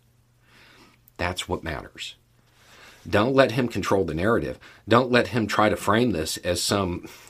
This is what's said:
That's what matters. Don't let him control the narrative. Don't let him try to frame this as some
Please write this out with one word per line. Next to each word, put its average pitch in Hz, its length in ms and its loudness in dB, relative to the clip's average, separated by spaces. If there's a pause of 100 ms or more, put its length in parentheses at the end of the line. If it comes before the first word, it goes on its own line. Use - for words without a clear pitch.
(1160)
That's 87 320 -6
what 87 140 -6
matters. - 520 -12 (920)
Don't 107 240 2
let 131 200 4
him 123 140 0
control 98 360 0
the 80 100 -4
narrative. 82 460 -2 (280)
Don't 120 220 4
let 123 200 4
him 113 180 0
try 107 220 2
to 92 60 0
frame 110 360 2
this 80 260 -4
as 90 240 -4
some 92 460 -2 (220)